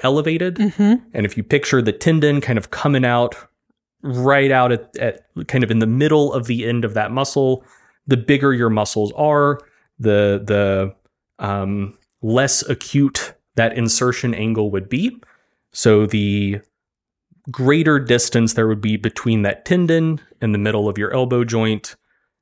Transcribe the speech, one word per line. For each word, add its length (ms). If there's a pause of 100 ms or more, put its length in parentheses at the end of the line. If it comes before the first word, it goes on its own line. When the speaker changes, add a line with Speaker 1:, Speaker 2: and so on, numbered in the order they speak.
Speaker 1:
elevated. 520
Speaker 2:
Mm-hmm. 580
Speaker 1:
And 120
if 100
you 80
picture 380
the 100
tendon 480
kind 180
of 140
coming 320
out 320 (680)
right 480
out 200
at, 260
at 280 (220)
kind 160
of 80
in 80
the 80
middle 440
of 140
the 220
end 180
of 80
that 180
muscle, 540 (400)
the 100
bigger 380
your 160
muscles 440
are, 460 (400)
the, 460
the, 500 (480)
um, 540 (240)
less 480
acute 640 (220)
that 200
insertion 600
angle 340
would 180
be. 320 (540)
So 320
the 560 (880)
greater 500
distance 540
there 140
would 140
be 160
between 460
that 220
tendon 540 (220)
and 120
the 60
middle 300
of 80
your 160
elbow 300
joint 520 (460)